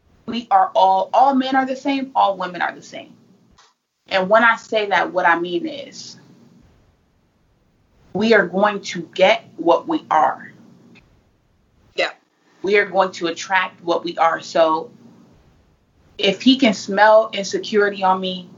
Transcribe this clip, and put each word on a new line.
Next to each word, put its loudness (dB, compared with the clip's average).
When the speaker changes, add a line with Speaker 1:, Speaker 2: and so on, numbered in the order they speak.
Speaker 1:
we -8
are 2
all, 2
all 4
men -2
are 0
the -6
same, -6
all 0
women -8
are -4
the -20
same. -18
And -2
when 4
I 2
say -4
that, -2
what 0
I 4
mean -4
is -14
we 2
are 4
going 0
to -10
get 2
what 0
we -4
are. 0
Speaker 2:
Yeah. -4
Speaker 1:
We 0
are 2
going 0
to -6
attract -4
what -2
we -8
are. 2
So 0
if -2
he 6
can 2
smell 4
insecurity -2
on 2
me, -8